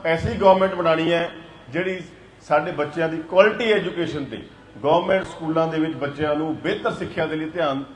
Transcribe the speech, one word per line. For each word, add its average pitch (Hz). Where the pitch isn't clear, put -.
ਐਸੀ 165
ਗੌਰਮੈਂਟ 190
ਬਣਾਉਣੀ 165
ਹੈ 170
ਜਿਹੜੀ 180
ਸਾਡੇ 160
ਬੱਚਿਆਂ 147
ਦੀ 160
ਕੁਆਲਿਟੀ 214
ਐਜੂਕੇਸ਼ਨ 165
ਤੇ, 110
ਗੌਰਮੈਂਟ 175
ਸਕੂਲਾਂ 160
ਦੇ 160
ਵਿੱਚ 156
ਬੱਚਿਆਂ 143
ਨੂੰ 156
ਬਿਹਤਰ 202
ਸਿੱਖਿਆ 165
ਦੇ 156
ਲਈ 156
ਧਿਆਨ 147